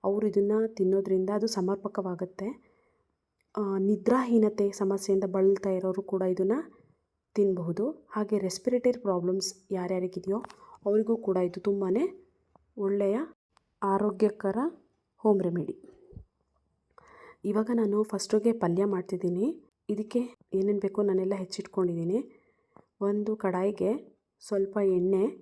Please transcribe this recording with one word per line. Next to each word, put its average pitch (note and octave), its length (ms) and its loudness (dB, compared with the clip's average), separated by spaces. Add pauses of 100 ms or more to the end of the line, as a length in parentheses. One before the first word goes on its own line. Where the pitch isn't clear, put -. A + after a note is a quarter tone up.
ಅವರು G3+ 240 0
ಇದನ್ನ G3+ 240 2 (160)
ತಿನ್ನೋದ್ರಿಂದ F#3+ 600 0
ಅದು G#3 180 0
ಸಮರ್ಪಕವಾಗುತ್ತೆ. F#3+ 1000 -4 (1080)
ಆ, G3 220 -2
ನಿದ್ರಾಹೀನತೆ G#3+ 920 4
ಸಮಸ್ಯೆಯಿಂದ G3 520 0
ಬಳಲ್ತಾ G3 460 2
ಇರೋರು F#3 320 -2
ಕೂಡ F#3+ 200 -4
ಇದನ್ನ F#3+ 340 2 (800)
ತಿನ್ನಬಹುದು. F#3+ 760 0
ಹಾಗೆ G#3 280 -2
ರೆಸ್ಪಿರೇಟರಿ B3 600 0
ಪ್ರಾಬ್ಲಮ್ಸ್ F#3 500 0 (220)
ಯಾರ್ಯಾರಿಗಿದೆಯೋ F#3 680 -2 (460)
ಅವರಿಗೂ A3 320 2
ಕೂಡ F#3+ 200 -2
ಇದು F3+ 220 -2
ತುಂಬಾನೇ G3+ 440 0 (760)
ಒಳ್ಳೆಯ G3+ 400 0 (640)
ಆರೋಗ್ಯಕರ G3+ 760 0 (680)
ಹೋಮ್ G3+ 180 4
ರೆಮಿಡಿ. F3 340 -2 (1700)
ಇವಾಗ G#3+ 280 0
ನಾನು G#3+ 300 2
ಫಸ್ಟಿಗೆ G#3+ 500 0
ಪಲ್ಯ F#3+ 320 0
ಮಾಡ್ತಿದ್ದೀನಿ. F#3 640 -2 (420)
ಇದಕ್ಕೆ G#3+ 320 -2 (320)
ಏನೇನು G3 260 2
ಬೇಕೋ G3 240 -2
ನಾನೆಲ್ಲ F#3+ 300 0
ಹೆಚ್ಚಿಟ್ಕೊಂಡಿದ್ದೀನಿ. F3+ 840 -2 (840)
ಒಂದು G#3 340 0
ಕಡಾಯಿಗೆ F#3+ 560 0 (520)
ಸ್ವಲ್ಪ G3 340 -2
ಎಣ್ಣೆ F#3+ 460 2 (180)